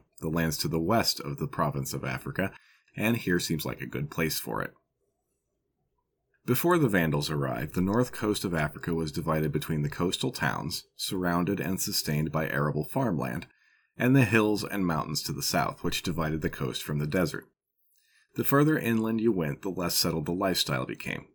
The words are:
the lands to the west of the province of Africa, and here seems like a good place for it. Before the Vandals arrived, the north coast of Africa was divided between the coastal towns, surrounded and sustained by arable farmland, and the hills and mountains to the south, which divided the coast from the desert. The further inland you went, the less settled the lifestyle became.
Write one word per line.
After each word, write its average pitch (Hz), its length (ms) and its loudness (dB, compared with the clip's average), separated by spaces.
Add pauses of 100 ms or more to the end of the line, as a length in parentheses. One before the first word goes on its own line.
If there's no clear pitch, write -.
(220)
the 80 80 -2
lands 80 280 0
to - 100 -4
the 80 120 0
west 98 400 0
of 71 180 -8
the 76 100 -4
province 71 460 -2
of 69 120 -6
Africa, 69 460 -4 (440)
and 110 220 2
here 87 220 2
seems 80 260 -2
like 62 160 -6
a 65 60 -6
good 73 240 -6
place 82 280 0
for 53 220 -4
it. 50 100 -6 (1700)
Before 170 340 4
the 143 80 6
Vandals 80 420 4
arrived, 69 460 -2
the 90 60 2
north 110 300 2
coast 107 320 0
of 90 120 0
Africa 80 400 -2
was 80 160 -2
divided 78 400 0
between 76 320 0
the 73 60 -2
coastal 92 420 -2
towns, 62 540 -4 (100)
surrounded 90 640 0
and 90 200 -2
sustained 78 520 0
by 76 160 0
arable 76 380 0
farmland, 85 600 -2 (520)
and 127 180 6
the 131 100 8
hills 107 380 4
and 95 240 0
mountains 78 360 -2
to 73 100 -6
the 69 100 -4
south, - 400 0
which - 180 -2
divided 80 400 -2
the 87 80 0
coast 65 320 -4
from 76 160 -4
the 73 80 0
desert. 82 400 0 (920)
The 117 100 -2
further 147 340 4
inland 113 420 0
you 117 100 4
went, 78 300 -2
the 98 80 -4
less 87 240 -2
settled 80 320 0
the 82 60 -2
lifestyle 85 560 0
became. - 480 -8